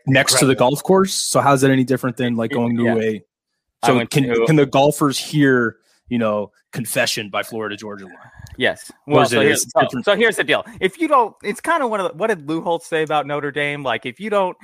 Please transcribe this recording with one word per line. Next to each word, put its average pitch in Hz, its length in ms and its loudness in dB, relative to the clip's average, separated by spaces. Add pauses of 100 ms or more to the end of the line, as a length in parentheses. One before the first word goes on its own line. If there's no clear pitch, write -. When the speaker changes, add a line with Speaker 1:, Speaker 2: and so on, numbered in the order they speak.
Speaker 1:
next 131 320 2
to 143 60 4
the 135 60 6
Speaker 2:
incredible. 127 200 2
Speaker 1:
golf 147 120 -4
course? 190 300 2
So - 280 -2
how's 135 200 2
that 135 100 4
any 131 120 2
different 123 340 -2
than, 120 180 -2
like, 113 160 -4
going 120 260 -2
to 117 60 0
Speaker 3:
Yeah. 117 120 2
Speaker 1:
a, 110 280 -2 (600)
Speaker 3:
I 117 40 -2
Speaker 1:
so 123 80 4
Speaker 3:
went 117 140 -2
Speaker 1:
can, 143 140 2
Speaker 3:
to 117 220 0
Speaker 1:
can 156 100 4
the 143 100 4
golfers 139 520 2
hear 131 600 2 (340)
you 123 60 -2
know, 104 340 -2 (220)
confession 117 560 -4
by 104 120 -4
Florida 107 360 -8
Georgia 101 260 -14
Line. 90 120 -20 (420)
Speaker 3:
Yes. 110 340 -2 (160)
Speaker 1:
Or 147 60 0
Speaker 3:
Well, 147 100 6
Speaker 1:
is 127 60 2
Speaker 3:
so 120 100 2
Speaker 1:
it 139 60 4
Speaker 3:
here's, 147 200 2
Speaker 1:
a - 40 -12
Speaker 3:
so, - 100 0
Speaker 1:
different 127 260 0
Speaker 3:
so 208 120 4
here's 220 180 2
the 185 80 0
deal. 139 220 0 (160)
If 190 180 -2
you 320 80 0
don't, 254 340 2
it's - 200 -6
kinda 311 260 0
one 214 140 -2
of 175 100 -4
the, 147 60 -16
what 208 100 -2
did 156 220 -4
Lou 165 120 -2
Holtz 170 240 -4
say 160 160 -2
about 151 240 -2
Notre 147 240 -6
Dame? 143 320 -4
Like, 123 240 -4
if 123 140 -10
you 214 100 -8
don't, 190 340 0